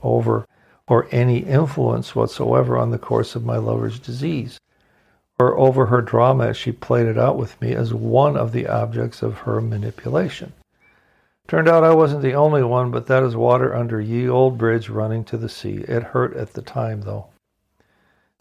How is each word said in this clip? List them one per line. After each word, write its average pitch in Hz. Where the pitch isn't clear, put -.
over 113
or -
any 123
influence 131
whatsoever 120
on 120
the 113
course 113
of 117
my 117
lover's 113
disease, 131
or 127
over 131
her 120
drama 120
as 113
she -
played 120
it 113
out 127
with 117
me 120
as 113
one 117
of 113
the 120
objects 117
of 113
her 110
manipulation. 113
Turned 160
out 165
I 165
wasn't 147
the 131
only 147
one, 123
but 120
that 131
is 120
water 123
under 117
ye 117
old 127
bridge 113
running 110
to -
the 113
sea. 101
It 117
hurt 123
at 123
the -
time, 113
though. 104